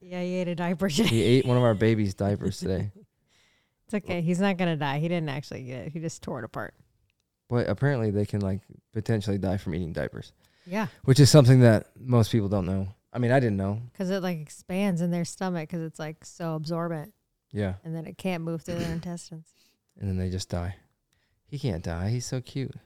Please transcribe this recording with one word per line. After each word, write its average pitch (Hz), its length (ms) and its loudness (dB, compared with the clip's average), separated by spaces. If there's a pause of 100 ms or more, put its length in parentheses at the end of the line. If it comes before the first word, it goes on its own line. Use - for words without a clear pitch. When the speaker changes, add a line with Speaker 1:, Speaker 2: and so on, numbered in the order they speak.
Speaker 1:
Yeah, 180 220 -8
he 180 140 -4
ate 180 120 -2
a 175 60 -4
diaper 175 340 -2
today. 165 200 2
Speaker 2:
He 113 140 2
ate 123 240 4
one 123 100 4
of 123 60 4
our 117 120 6
baby's 107 400 2
diapers 101 460 -2
today. 98 360 -2
Speaker 1:
<laughs> 214 40 -20 (840)
It's 208 220 -6
okay. 175 160 -4
He's 175 180 0
not 196 160 0
gonna 170 200 0
die. 143 240 -2
He 165 80 -2
didn't 170 200 -2
actually 131 360 -10
get 123 240 -10
it. 143 40 -12
He 160 80 -10
just 160 220 -10
tore 147 160 -8
it 113 80 -10
apart. - 260 -10 (800)
Speaker 2:
But 120 180 2
apparently 113 420 0
they 101 140 0
can, 104 160 -4
like, 98 200 -2 (340)
potentially 101 420 -2
die 95 220 0
from 87 160 -6
eating 82 180 -4
diapers. - 400 -8 (320)
Speaker 1:
Yeah. 190 220 -6 (180)
Speaker 2:
Which 135 160 6
is 135 80 12
something 131 320 10
that 113 280 6 (120)
most 123 320 2
people 104 160 2
don't 95 160 0
know. 95 240 -2 (240)
I 120 60 -8
mean, 120 140 0
I 135 80 4
didn't 107 180 0
know. 101 240 -4 (100)
Speaker 1:
'Cause 185 160 -6
it, 190 140 -2
like, 180 160 -4
expands 180 640 -4
in 175 80 0
their 170 160 -2
stomach 175 420 -6
'cause 170 140 -6
it's, 160 160 -10
like, 160 260 -10
so 165 300 -8
absorbent. 160 580 -4 (380)
Speaker 2:
Yeah. 98 240 -2 (100)
Speaker 1:
And 160 100 -8
then 160 120 -10
it - 100 -14
can't 175 260 -4
move 165 200 -6
through 175 140 -6
their 170 160 -4
<clears throat> - 0 -
intestines. 170 600 -10 (480)
Speaker 2:
And 98 80 -4
then 92 80 -2
they 92 140 -2
just 92 180 -6
die. 90 280 -6 (680)
He 143 120 -12
can't 98 260 -4
die. 87 240 -4
He's 120 160 -4
so 131 160 -6
cute. 127 320 -8 (140)